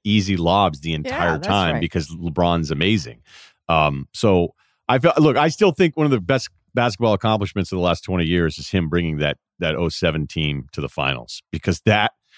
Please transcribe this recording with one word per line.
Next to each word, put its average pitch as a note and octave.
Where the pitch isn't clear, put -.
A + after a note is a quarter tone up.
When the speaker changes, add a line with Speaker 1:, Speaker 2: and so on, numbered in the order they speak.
Speaker 1:
easy G2+
lobs E2+
the D#2+
Speaker 2:
Yeah, D#2+
Speaker 1:
entire E2
Speaker 2:
that's E2
Speaker 1:
time F#2+
Speaker 2:
right. -
Speaker 1:
because E2
LeBron's E2+
amazing." D#2
Um, D2+
so F2+
I B2+
felt, D3+
look, D3+
I D3
still F#3+
think E3
one D#3
of D3
the B2
best B2+
basketball A#2
accomplishments G2+
of F#2
the F2+
last E2+
twenty F#2
years E2
is D2
him E2+
bringing E2
that, D2
that D#2+
oh E2+
seven D#2
team D2
to -
the C2+
finals, C2+
because E2+
that, G#2+